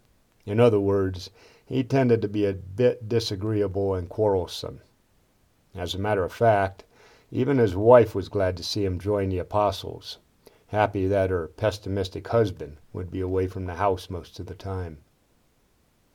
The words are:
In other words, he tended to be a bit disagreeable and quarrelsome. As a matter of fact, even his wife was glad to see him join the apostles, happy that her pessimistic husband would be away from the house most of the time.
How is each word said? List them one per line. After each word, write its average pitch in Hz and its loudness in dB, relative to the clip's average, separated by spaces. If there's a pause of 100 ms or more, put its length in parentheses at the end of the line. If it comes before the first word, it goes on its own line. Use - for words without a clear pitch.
(440)
In 104 -2
other 107 6
words, 98 -2 (340)
he 131 -4
tended 120 2
to 101 -4
be 104 0
a 98 2
bit 120 -2
disagreeable 101 0
and 87 -6
quarrelsome. 95 -2 (960)
As 90 -8
a 95 -8
matter 101 0
of 80 -6
fact, 101 2 (480)
even 131 0
his 98 2
wife 113 8
was 95 -4
glad 92 0
to 85 -14
see 104 -4
him 92 -2
join 98 -2
the 92 -2
apostles, 98 -4 (480)
happy 101 0
that 95 2
her 85 -2
pessimistic 98 -4
husband 95 -2 (160)
would 90 -8
be 95 -6
away 95 0
from 95 -8
the 85 -8
house 92 0
most 87 -12
of 87 -12
the 90 -12
time. 90 -8 (1160)